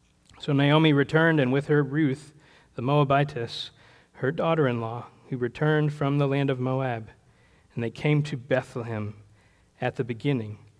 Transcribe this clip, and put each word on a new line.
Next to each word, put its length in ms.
So 160
Naomi 400
returned, 460
and 120
with 140
her 160
Ruth, 500
the 80
Moabitess, 880
her 180
daughter-in-law, 760
who 80
returned 560
from 260
the 100
land 200
of 120
Moab. 500
And 100
they 60
came 320
to 140
Bethlehem 800
at 160
the 80
beginning 540